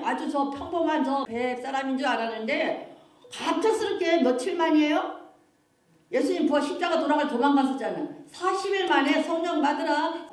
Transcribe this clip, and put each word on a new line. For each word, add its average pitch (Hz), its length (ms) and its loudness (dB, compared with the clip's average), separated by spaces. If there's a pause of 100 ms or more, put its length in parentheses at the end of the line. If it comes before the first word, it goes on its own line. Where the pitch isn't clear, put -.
아주 - 260 -4
저 277 200 0
평범한 311 560 -2
저 269 200 -2
배 247 300 -4
사람인 269 420 -4
줄 285 100 -2
알았는데 226 920 -4 (340)
갑작스럽게 339 920 0
며칠 339 340 0
만이에요? 302 640 2 (920)
예수님 320 360 2
부활 285 140 2
십자가 339 380 -2
돌아갈 285 280 2
도망갔었잖아요. 233 800 2 (180)
사십 392 480 -2
일 370 140 0
만에 294 340 4
성령 330 400 0
받으라, 294 720 0